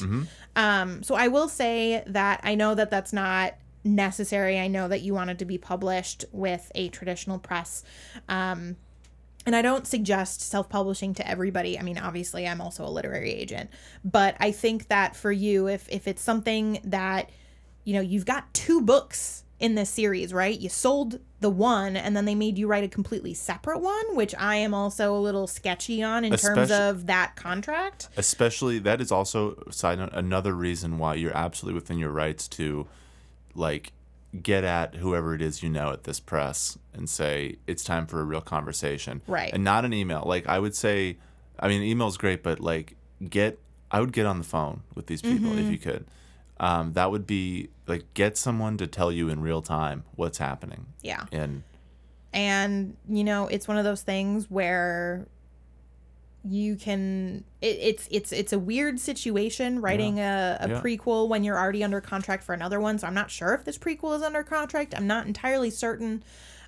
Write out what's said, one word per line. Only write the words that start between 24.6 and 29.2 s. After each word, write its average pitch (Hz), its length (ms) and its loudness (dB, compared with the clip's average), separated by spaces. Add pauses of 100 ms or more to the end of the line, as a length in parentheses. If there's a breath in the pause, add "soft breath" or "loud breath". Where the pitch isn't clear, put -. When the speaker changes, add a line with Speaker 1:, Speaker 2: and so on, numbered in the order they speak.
Speaker 2:
also 202 420 0
a 202 60 2
little 196 260 0
sketchy 214 560 -2
on 226 220 0
in 214 60 2
terms 226 120 4
Speaker 1:
Especially 208 320 6 (140)
Speaker 2:
of 180 180 -2
that 185 300 2
contract. 302 800 -4
Speaker 1:
Especially, 117 600 2
that 104 200 4
is 120 140 -2
also, 101 580 0